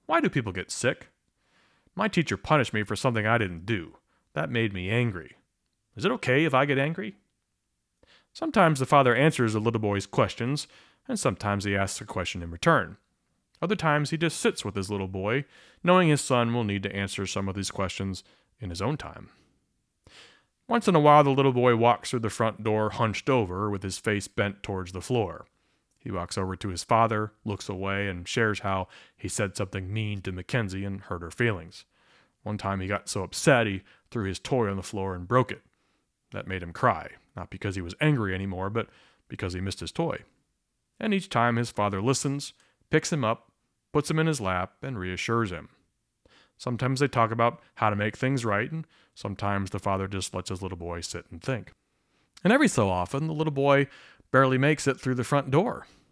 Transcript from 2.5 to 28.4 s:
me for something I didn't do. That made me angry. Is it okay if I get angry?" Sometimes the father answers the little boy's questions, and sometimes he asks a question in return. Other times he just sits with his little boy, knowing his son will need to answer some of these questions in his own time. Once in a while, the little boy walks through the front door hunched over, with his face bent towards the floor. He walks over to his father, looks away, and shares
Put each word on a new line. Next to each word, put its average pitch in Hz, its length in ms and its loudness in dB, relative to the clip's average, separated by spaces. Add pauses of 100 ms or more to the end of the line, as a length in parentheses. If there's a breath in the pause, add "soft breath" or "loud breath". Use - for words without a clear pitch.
me 107 80 0
for 104 140 -4
something 113 280 0
I 113 140 4
didn't 90 280 -4
do. 98 320 -4 (340)
That 151 180 -4
made 117 220 0
me 90 180 -6
angry. 110 460 -2 (580)
Is - 100 -10
it 208 60 2
okay 151 340 2
if 151 80 0
I 131 120 4
get 143 140 0
angry?" 151 380 -4 (1160 soft breath)
Sometimes 170 480 4
the 131 60 2
father 131 280 8
answers 127 380 4
the 107 80 2
little 113 200 2
boy's 101 260 0
questions, 123 600 0 (400 soft breath)
and 247 140 -4
sometimes 101 420 0
he 98 140 0
asks 98 240 -2
a - 40 -12
question 90 380 -6
in 85 80 -8
return. 92 460 2 (680)
Other 190 140 0
times 147 340 2
he 165 60 -2
just 156 240 -2
sits - 240 0
with 98 100 -6
his 98 160 -4
little 98 160 -2
boy, 101 380 -2 (400 soft breath)
knowing 180 240 6
his 147 120 4
son 117 320 2
will 120 120 0
need 101 180 0
to 98 140 -4
answer 98 300 -4
some 98 220 -4
of 95 60 -4
these 98 160 -4
questions 95 540 -4 (340 soft breath)
in 92 120 -10
his 87 120 -6
own 139 140 -2
time. - 340 -14 (1400 loud breath)
Once 233 220 2
in 180 80 6
a 156 40 8
while, 147 220 10
the 143 80 6
little 135 220 4
boy 123 240 6
walks 117 340 4
through 127 100 -2
the 110 100 -2
front 107 340 -2
door 107 260 2
hunched 113 400 -2
over, 104 400 0
with 98 140 -4
his 95 140 -6
face 104 280 -2
bent 101 380 -2
towards 92 260 -6
the 92 100 -8
floor. 98 460 -2 (520)
He - 120 -12
walks 90 260 -6
over 92 200 -4
to 101 120 -8
his 87 160 -6
father, 110 480 2 (120)
looks 101 240 -6
away, 98 400 -2
and 90 200 -8
shares 110 320 0